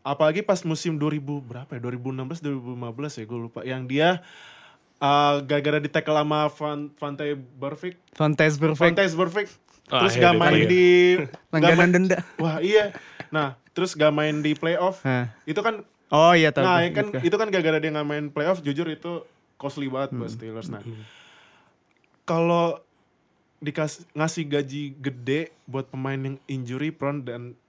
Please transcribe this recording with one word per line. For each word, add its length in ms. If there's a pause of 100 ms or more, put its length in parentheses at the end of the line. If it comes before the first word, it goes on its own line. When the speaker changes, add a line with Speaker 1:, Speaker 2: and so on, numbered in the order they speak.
Speaker 1:
Apalagi 420
pas 200
musim 320
dua 140
ribu 320
berapa 280
ya? 120
Dua 100
ribu 200
enam 160
belas, 120
dua 140
ribu 220
lima 160
belas 240
ya, 100
gua 160
lupa. 220
Yang 260
dia, 200 (920)
eh, 440
gara-gara 360
di 100
tackle 260
sama 340
Van-, 440
Vontaze 420
Burfict. 640 (140)
Speaker 2:
Vontaze 440
Burfict. 280
Speaker 1:
Vontaze 300
Burfict. 380 (340)
Speaker 3:
Ah, 140
Speaker 1:
Terus 140
Speaker 3:
iya, 80
Speaker 1:
gak 100
Speaker 3:
itu 80
Speaker 1:
main 140
Speaker 3:
iya. 120
Speaker 1:
di, 200 (320)
Speaker 2:
<laughs> 340
Langganan 140
Speaker 1:
gak 100
main 160
Speaker 2:
denda. 260 (180)
Speaker 1:
Wah, 220
iya. 260 (440)
Nah, 200 (220)
terus 220
gak 180
main 280
di 140
playoff. 500
Speaker 2:
Hah. 260 (160)
Speaker 1:
Itu 160
kan, 240 (240)
Speaker 2:
Oh, 240
iya, 160
tahu 140
Speaker 1:
nah, 160
Speaker 2:
gue. 60
Speaker 1:
ya 80
kan, 180
Speaker 2:
Gitu. 140
Speaker 1:
itu 120
kan 120
gara-gara 300
dia 120
gak 160
main 220
playoff, 320
jujur 260
itu 380 (320)
costly 300
banget 260
buat 140
Speaker 2:
Hmm. 100
Speaker 1:
Steelers. 320
Nah, 120
Speaker 3:
Hmm. 240 (1160)
Speaker 1:
kalau 580 (800)
dikas-, 520
ngasih 360
gaji 380 (100)
gede 460 (220)
buat 240
pemain 320
yang 180 (100)
injury 440
prone 320
dan 300 (160)